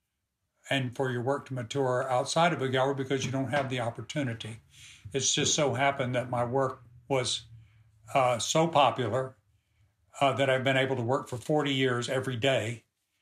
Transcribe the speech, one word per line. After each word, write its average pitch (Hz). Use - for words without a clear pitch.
and 131
for 131
your 120
work 139
to 135
mature 127
outside 135
of 131
a 135
gallery 131
because 139
you 131
don't 135
have 135
the 127
opportunity. 113
It's -
just 143
so 139
happened 131
that 123
my 123
work 127
was, 127
uh, 127
so 165
popular, 131
uh, 139
that 131
I've 127
been 135
able 135
to 123
work 131
for 127
forty 147
years 131
every 131
day. 117